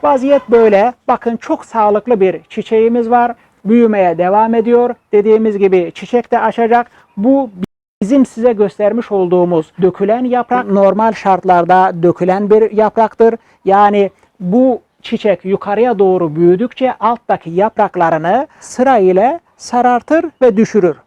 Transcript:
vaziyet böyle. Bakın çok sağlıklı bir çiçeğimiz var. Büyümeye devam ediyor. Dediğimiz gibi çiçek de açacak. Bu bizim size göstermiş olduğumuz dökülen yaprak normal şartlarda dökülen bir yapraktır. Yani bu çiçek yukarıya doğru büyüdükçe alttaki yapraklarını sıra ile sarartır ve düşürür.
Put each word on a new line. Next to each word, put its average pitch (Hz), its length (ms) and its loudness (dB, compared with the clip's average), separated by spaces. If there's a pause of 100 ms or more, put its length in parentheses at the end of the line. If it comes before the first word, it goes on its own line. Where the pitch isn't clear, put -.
vaziyet 277 480 0
böyle. 226 420 2 (140)
Bakın 233 300 -4
çok - 280 -8
sağlıklı 214 540 0
bir 175 300 0
çiçeğimiz 226 600 -2
var. 240 260 0 (300)
Büyümeye 208 520 2
devam 208 380 0
ediyor. 240 400 0 (160)
Dediğimiz 214 460 2
gibi 185 380 0
çiçek - 360 -4
de 233 80 0
açacak. 233 480 0 (300)
Bu 262 320 0 (520)
bizim 247 240 2
size 233 280 -2
göstermiş 208 580 -2
olduğumuz 175 600 0 (100)
dökülen 202 440 -2
yaprak 247 420 -2
normal 196 460 0
şartlarda 180 920 0
dökülen 185 460 0
bir 214 220 2
yapraktır. 220 640 0 (300)
Yani 202 460 2 (280)
bu 233 420 0 (200)
çiçek 208 440 -4
yukarıya 208 540 -2
doğru 180 360 0
büyüdükçe 185 640 0
alttaki 214 500 -4
yapraklarını 180 1000 -2 (120)
sıra 262 380 -2
ile 202 420 2 (180)
sarartır 247 680 -2 (160)
ve 233 160 2
düşürür. 190 500 0